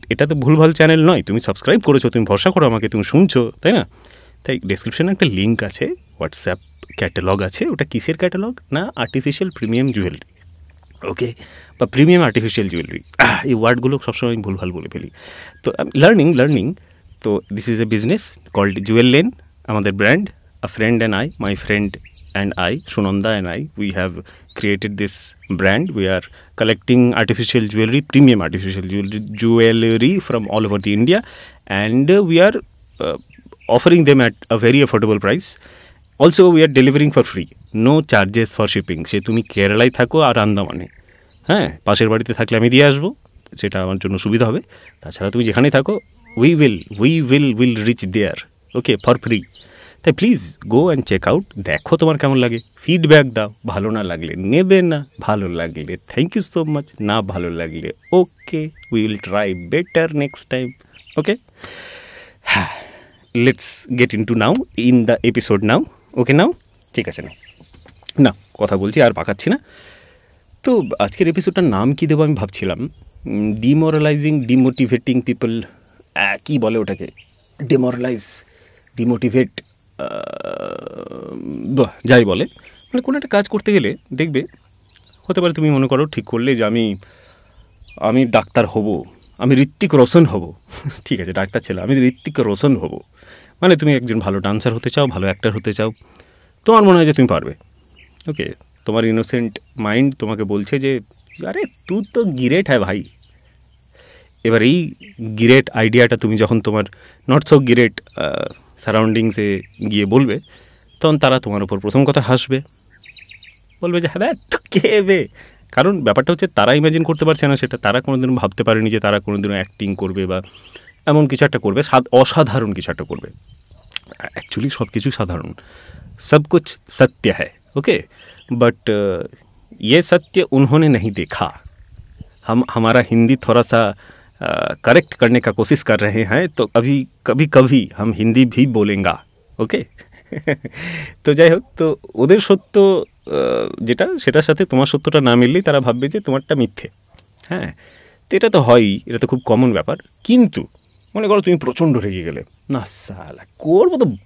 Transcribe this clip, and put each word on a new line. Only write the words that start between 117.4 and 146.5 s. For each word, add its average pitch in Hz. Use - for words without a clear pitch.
না 139
সেটা, 123
তারা 110
কোনোদিনও 127
ভাবতে 117
পারেনি 110
যে 110
তারা 101
কোনোদিনও 101
অ্যাক্টিং 101
করবে 95
বা 92
এমন 151
কিছু 135
একটা 139
করবে, 107
সাদ-, 131
অসাধারণ 123
কিছু 90
একটা 80
করবে। -
অ্যাকচুয়ালি -
সব -
কিছু 120
সাধারণ, 87
সব 151
কুছ -
সত্য -
হ্যায়, -
ওকে? 151
But, 120
আহ, 101
ये 135
सत्य 175
उन्होंने 139
नहीं 113
देखा। 85
हम, 117
हमारा 117
हिंदी 117
थोड़ा 120
सा, 113
আহ, -
करेक्ट 147
करने 120
का 110
कोशिश 113
कर 107
रहे 104
हैं, 139
तो 131
अभी, 131
कभी-कभी 131
हम 107
हिंदी 113
भी 120
बोलेंगे, 104
ওকে? -
<laughs> 160
তো 147
যাই 165
হোক, 175
তো 160
ওদের 165
সত্য, 196
আহ, 62
যেটা, 302
সেটার 156
সাথে 156
তোমার 131
সত্যটা 147
না 123
মিললেই 127
তারা 143
ভাববে 123
যে 202
তোমারটা 135